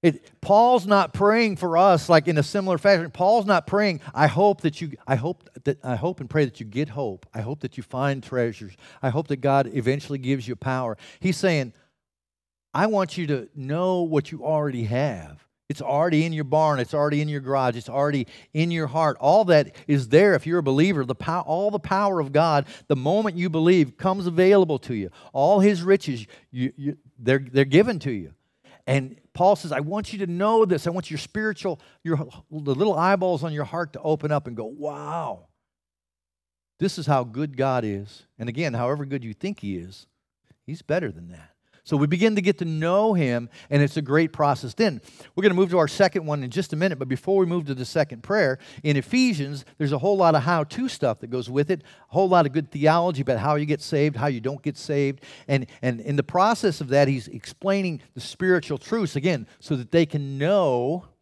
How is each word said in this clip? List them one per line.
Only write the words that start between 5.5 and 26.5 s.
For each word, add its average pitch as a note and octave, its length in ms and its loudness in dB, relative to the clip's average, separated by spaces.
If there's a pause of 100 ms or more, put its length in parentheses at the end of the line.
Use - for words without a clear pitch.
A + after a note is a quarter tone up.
that, C#3 200 -4
I B2+ 120 -4
hope D3+ 240 -6
and B2+ 100 -12
pray D3+ 140 2
that A#2+ 160 -8
you A2 60 -12
get C3 240 -6
hope. A2 440 -8
I A#2+ 60 -8
hope C3 200 -8
that - 160 -10
you A#2 60 -12
find C3+ 400 -4
treasures. A2+ 540 -6 (260)
I C3 80 0
hope D3 180 -4
that C#3 100 -4
God C#3 340 2
eventually C3+ 460 -4
gives C3 280 -4
you A#2+ 80 -8
power." B2+ 420 -6 (220)
He's F#3 180 -2
saying, D3+ 360 0 (1000)
I E3+ 140 2
want G3+ 300 0
you F3 120 -4
to C3 280 -4
know F3 460 -2
what D#3 280 -2
you D3 140 -12
already D3 400 -2
have. G#2 600 -4 (240)
It's C#3+ 140 -8
already D3+ 420 2
in E3 80 -4
your D3+ 120 -4
barn. D3+ 340 2
It's B2 160 -4
already D3 260 0
in D3+ 80 -4
your D3 120 -6
garage. C3 360 0
It's A#2 120 -12
already C#3 380 0 (280)
in E3 160 0
your E3 160 -4
heart. D3 340 0
All F3 260 6
that D#3 280 4 (120)
is C#3 220 0
there F3+ 260 6
if D3 120 -2
you're E3+ 140 0
a - 20 -4
believer. C#3+ 420 2
The B2 100 -4
pow-, E3 280 -4
all E3+ 280 -2
the G#3 100 -4
power G3 400 0
of C#3 120 -4
God, D3 340 2 (200)
the C#3+ 100 0
moment F3 400 -2
you F3+ 140 -2
believe, D#3+ 460 4
comes F#3+ 300 -2
available F3+ 540 4
to - 140 -8
you. G2 160 -6 (220)
All E3+ 280 4
His G3 220 4
riches, D3 440 0 (260)